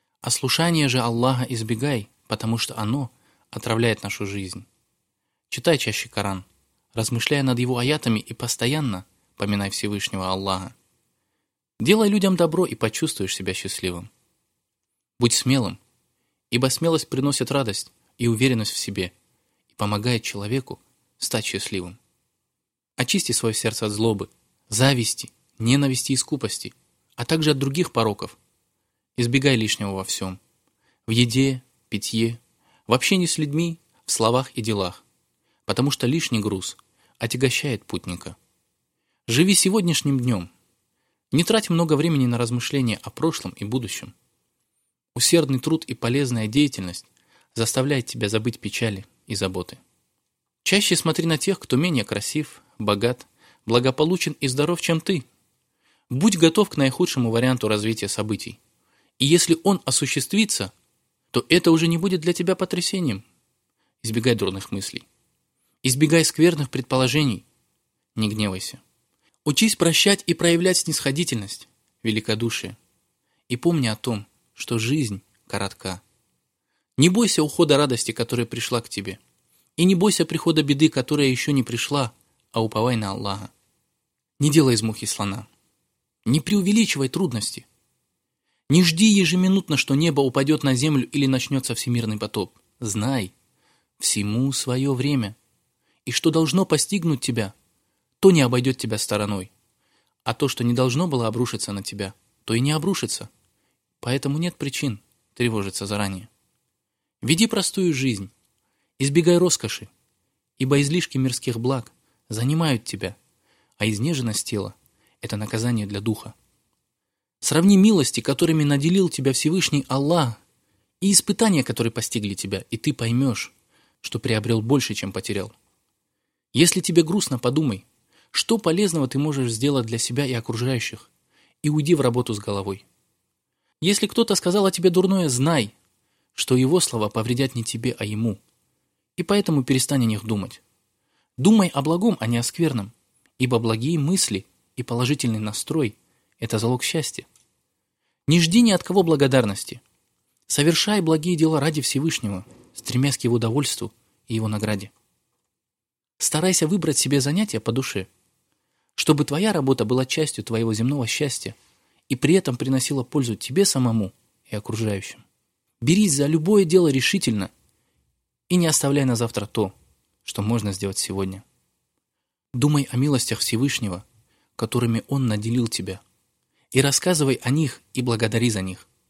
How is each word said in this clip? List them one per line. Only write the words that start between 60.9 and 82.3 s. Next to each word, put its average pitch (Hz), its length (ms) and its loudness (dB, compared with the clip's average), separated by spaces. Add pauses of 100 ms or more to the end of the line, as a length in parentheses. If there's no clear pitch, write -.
то - 160 0
это 175 240 4
уже 160 160 4
не 165 100 0
будет 180 240 -2
для 170 120 -2
тебя 180 220 -2
потрясением. 170 680 -4 (800)
Избегай 113 320 0
дурных 98 360 -6
мыслей. - 360 -10 (760)
Избегай 151 420 4
скверных 156 440 2
предположений. 131 760 0 (720)
Не 107 140 0
гневайся. 101 520 -4 (640)
Учись 202 320 2
прощать 185 520 4
и 165 80 0
проявлять 170 420 2
снисходительность, 139 920 -4 (360)
великодушие. 110 720 -4 (720)
И 120 80 -2
помни 160 300 0
о 107 80 -2
том, 107 320 -6 (260)
что - 240 -6
жизнь 113 460 -2 (240)
коротка. 98 540 -8 (960)
Не 156 120 6
бойся 196 320 2
ухода 147 360 2
радости, 135 340 0
которая 117 340 -4
пришла 117 360 -4
к - 80 -20
тебе. 95 280 -10 (600)
И 175 80 4
не 190 100 6
бойся 180 300 2
прихода 160 360 2
беды, 147 280 4
которая 139 380 0
еще 127 260 0
не 131 100 4
пришла, 123 500 -2 (380)